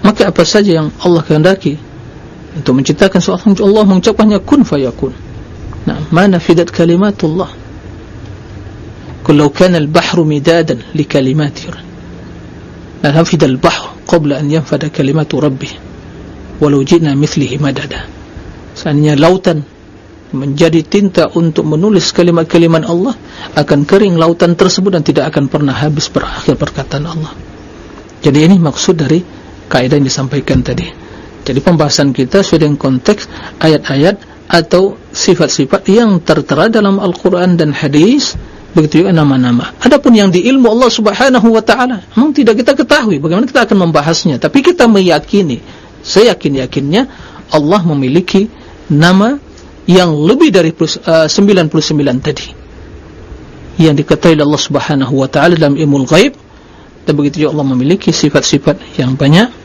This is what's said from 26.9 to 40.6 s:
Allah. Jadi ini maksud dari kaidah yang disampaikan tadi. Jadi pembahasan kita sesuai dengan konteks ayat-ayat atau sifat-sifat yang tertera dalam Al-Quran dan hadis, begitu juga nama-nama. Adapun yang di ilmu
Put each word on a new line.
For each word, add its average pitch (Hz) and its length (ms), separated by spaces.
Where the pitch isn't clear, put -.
Allah. 160 240
Jadi 147 160
ini 185 160
maksud 160 480
dari 156 160
kaidah 135 320
yang 135 40
disampaikan 131 600
tadi. 131 240
Jadi 135 160
pembahasan 151 480
kita 135 320
sesuai 170 240
dengan 147 80
konteks 135 560
ayat-ayat 156 720
atau 175 480
sifat-sifat 175 800
yang 208 320
tertera 151 480
dalam 202 320
Al-Quran 180 560
dan 151 160
hadis, 160 640
begitu 156 280
juga 196 80
nama-nama. 131 720
Adapun 262 320
yang 202 160
di 180 160
ilmu 254 240